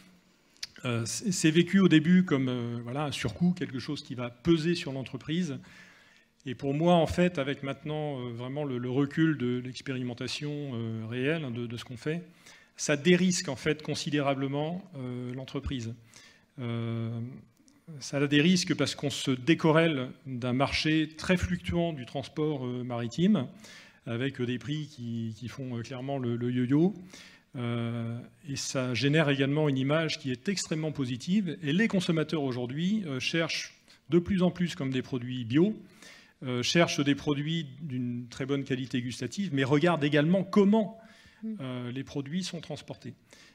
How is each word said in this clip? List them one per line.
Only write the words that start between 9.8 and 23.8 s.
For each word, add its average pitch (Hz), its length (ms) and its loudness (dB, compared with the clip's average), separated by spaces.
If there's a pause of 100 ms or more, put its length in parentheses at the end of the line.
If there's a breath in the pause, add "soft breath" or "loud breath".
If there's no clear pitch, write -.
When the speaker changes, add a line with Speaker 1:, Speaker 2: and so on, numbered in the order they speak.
Speaker 1:
euh, 113 320 -6
réelle, 135 360 -2
hein, 127 80 -6
de, 120 160 -6
de 117 100 -8
ce 113 60 -10
qu'on 127 140 -14
fait, 165 260 -4 (540 loud breath)
ça - 180 2
dérisque 180 540 4
en 131 80 -4
fait 151 260 -2
considérablement, 143 1120 -2
euh, 123 380 -8
l'entreprise. 131 600 -6 (640 loud breath)
Euh, 117 600 -4 (800)
ça - 180 -4
a 143 100 2
des 147 140 6
risques 180 320 4
parce 139 220 -2
qu'on 123 140 -2
se - 220 -2
décorrèle 156 800 4 (140)
d'un 127 280 -4
marché 156 640 2
très - 180 2
fluctuant 175 560 0
du 131 140 -8
transport, 143 600 -4
euh, 123 180 -4
maritime, 123 640 2 (580 loud breath)